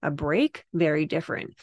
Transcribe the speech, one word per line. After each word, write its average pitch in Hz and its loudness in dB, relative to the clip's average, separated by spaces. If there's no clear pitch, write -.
a 147 0
break, 151 0
very 156 2
different. - -4